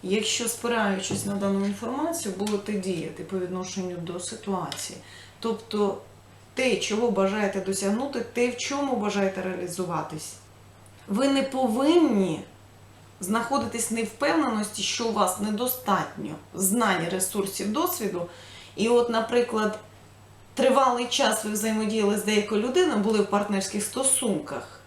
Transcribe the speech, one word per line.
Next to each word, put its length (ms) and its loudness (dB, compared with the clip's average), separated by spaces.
Якщо, 460 0
спираючись 760 0
на 80 -2
дану 320 2
інформацію, 720 -2
будете 340 -2
діяти 520 -4
по 140 -6
відношенню 580 -6
до 240 -8
ситуації, 800 -6
тобто 580 -2
те, 220 2
чого 340 0
бажаєте 500 2
досягнути, 600 -2
те, 160 2
в 80 -4
чому 400 -2
бажаєте 460 0
реалізуватись, 920 -6
ви 200 2
не 140 4
повинні 1040 4
знаходитись 680 -2
в 40 -2
невпевненості, 880 0
що 240 -2
у 60 2
вас 280 2
недостатньо 960 -2
знань, 560 2
ресурсів, 640 -2
досвіду. 540 -2
І 120 2
от, 220 6
наприклад, 680 0
тривалий 520 4
час 380 2
ви 60 -4
взаємодіяли 680 2
з 60 -4
деякою 380 2
людиною, 360 4
були 220 4
в 100 2
партнерських 540 0
стосунках 1040 -2